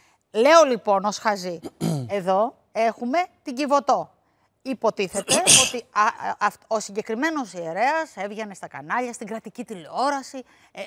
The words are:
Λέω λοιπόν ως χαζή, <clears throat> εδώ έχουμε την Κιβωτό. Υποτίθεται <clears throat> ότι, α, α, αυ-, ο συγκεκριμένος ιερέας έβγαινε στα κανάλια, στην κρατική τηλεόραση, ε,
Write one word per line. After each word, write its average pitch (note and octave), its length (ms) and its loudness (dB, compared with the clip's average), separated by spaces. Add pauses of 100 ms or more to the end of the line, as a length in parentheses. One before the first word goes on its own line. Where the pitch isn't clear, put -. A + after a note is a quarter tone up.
(320)
Λέω D4 360 8
λοιπόν G3+ 360 2
ως G#3 140 -2
χαζή, G3+ 400 -2 (300)
<clears throat> D3+ 300 -2
εδώ F#3+ 360 0 (180)
έχουμε A#3 460 0 (240)
την C#4 120 -8
Κιβωτό. C4 560 0 (520)
Υποτίθεται G#3 720 -2
<clears throat> E4+ 320 6
ότι, A#3+ 260 -6
α, G#3 100 2
α, G#3 360 -2
αυ-, G3+ 280 -2
ο A3 140 -2
συγκεκριμένος A3+ 720 -6
ιερέας G#3 640 -2
έβγαινε G3+ 380 -8
στα E3+ 140 -16
κανάλια, G3+ 440 -4
στην A3+ 140 -12
κρατική A3 380 -10
τηλεόραση, B3 800 -4 (300)
ε, - 140 -14